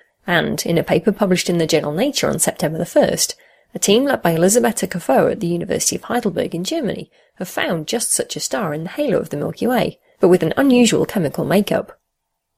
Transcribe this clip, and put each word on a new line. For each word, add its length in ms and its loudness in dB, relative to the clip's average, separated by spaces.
and, 400 0
in 140 2
a 60 2
paper 260 2
published 400 0
in 80 2
the 80 0
journal 260 0
Nature 360 -2
on 100 -2
September 400 -2
the 80 -4
first, 480 2
a 60 -10
team 240 4
led 180 -2
by 120 2
Elisabetta 520 2
Caffo 460 2
at 80 -8
the 80 -2
University 480 -2
of 60 -10
Heidelberg 520 -2
in 80 -6
Germany 480 -4
have 120 -10
found 400 -4
just 240 -4
such 240 -4
a 40 -10
star 320 -4
in 120 -6
the 60 -10
halo 280 0
of 120 -6
the 60 -6
Milky 300 -4
Way, 320 -2
but 80 6
with 160 6
an 120 0
unusual 500 4
chemical 380 -2
makeup. 520 0